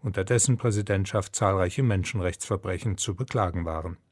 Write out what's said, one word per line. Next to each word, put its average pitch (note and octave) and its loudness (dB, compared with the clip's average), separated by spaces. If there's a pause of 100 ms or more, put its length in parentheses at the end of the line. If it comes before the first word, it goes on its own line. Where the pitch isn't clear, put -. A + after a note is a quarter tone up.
unter G2 -2
dessen A#2+ 4
Präsidentschaft G2+ 0
zahlreiche F#2+ 2
Menschenrechtsverbrechen F#2+ -2
zu - -4
beklagen F2+ -2
waren. E2 -6 (140)